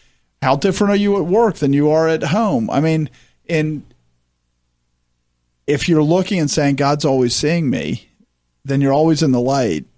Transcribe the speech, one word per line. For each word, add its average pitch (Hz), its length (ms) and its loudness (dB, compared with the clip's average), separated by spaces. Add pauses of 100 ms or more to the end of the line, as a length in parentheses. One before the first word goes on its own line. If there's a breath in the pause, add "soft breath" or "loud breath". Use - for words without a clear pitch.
(400 soft breath)
How 131 140 2
different 202 360 0
are 202 60 2
you 202 200 2
at 165 80 -2
work 208 320 0
than 139 160 0
you 143 160 2
are 160 180 2
at 160 160 -2
home? 156 460 0
I 135 100 -2
mean, 160 300 0 (380 soft breath)
in, 156 360 -4 (1800)
if 143 200 -2
you're 160 140 4
looking 175 380 0
and 151 100 0
saying, 143 280 0
"God's 147 280 0
always 131 300 0
seeing 160 340 -2
me," 80 380 -4 (580)
then 139 160 0
you're 139 120 2
always 151 280 2
in 143 120 2
the 123 60 2
light 123 460 -2 (120)